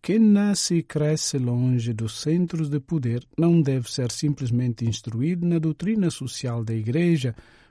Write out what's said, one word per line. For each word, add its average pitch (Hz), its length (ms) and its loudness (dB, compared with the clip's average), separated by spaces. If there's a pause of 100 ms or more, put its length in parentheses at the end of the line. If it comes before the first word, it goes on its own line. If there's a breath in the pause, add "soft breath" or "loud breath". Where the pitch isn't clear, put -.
Quem 208 200 2
nasce 202 560 4
e 165 60 2
cresce 151 560 -2
longe 123 540 0
dos 110 280 -6
centros 165 500 0
de 147 100 -2
poder 123 460 -4 (100)
não 170 240 6
deve 135 300 0
ser 123 200 -2
simplesmente 123 760 -2
instruído 131 600 -2
na 170 120 2
doutrina 170 500 0
social 120 560 -6
da 113 80 -6
Igreja, 127 640 0 (360 loud breath)